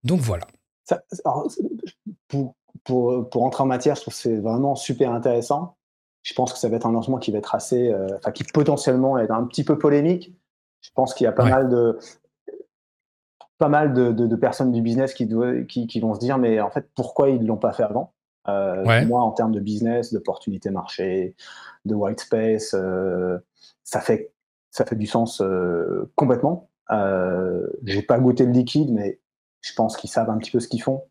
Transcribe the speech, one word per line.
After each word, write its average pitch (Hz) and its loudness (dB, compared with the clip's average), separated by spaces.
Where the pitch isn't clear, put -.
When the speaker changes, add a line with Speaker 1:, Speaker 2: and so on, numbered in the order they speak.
Speaker 1:
Donc, 165 2
voilà. 101 -4
Speaker 2:
Ça, - -2
alors, - -2
pour, 135 -4
pour, 123 0
pour 120 0
entrer 127 0
en 135 4
matière, 127 2
je - -12
trouve 123 -12
que - -14
c'est 117 0
vraiment 120 0
super 131 -2
intéressant. 123 0
Je - -10
pense 131 0
que - -12
ça 120 -2
va 113 0
être 113 -2
un 113 2
lancement 113 0
qui 117 -4
va 104 0
être - -4
assez, 123 0
euh, 95 0
enfin, 107 -6
qui - -8
potentiellement 135 2
est 110 0
un 117 0
petit - -4
peu 147 2
polémique. 151 2
Je - -20
pense 127 0
qu'il 127 0
y 113 6
a 107 2
pas 123 4
Speaker 1:
Ouais. 123 8
Speaker 2:
mal 131 4
de, 120 4
pas 156 4
mal 147 4
de, 123 4
de, 117 2
de 113 2
personnes 127 2
du 117 2
business 127 0
qui 117 -2
doivent, 123 0
qui, 120 -6
qui 113 -4
vont 110 0
se 95 -8
dire, « 131 0
Mais 113 4
en 101 -2
fait, - -6
pourquoi 139 2
ils 117 0
l'ont 110 -2
pas 113 0
fait 117 0
avant ? » 110 -4
Euh, 95 -2
Speaker 1:
Ouais. 113 4
Speaker 2:
moi, 123 2
en 110 2
termes 110 0
de 104 -2
business, 113 -2
d'opportunités 98 -6
marché, 92 -4
de 107 -2
white 104 -2
space, 110 0
euh, 92 -2
ça - -4
fait, - -2
ça - -2
fait 117 -4
du 104 -2
sens, 113 -2
euh, 90 -2
complètement. 147 0
Euh, 92 0
j'ai 98 -2
pas 120 2
goûté 127 4
le 123 2
liquide, 127 2
mais 101 -2
je - -14
pense - 0
qu'ils - -14
savent 113 0
un 107 -2
petit - -8
peu 123 0
ce 117 -10
qu'ils 113 -6
font. 135 -4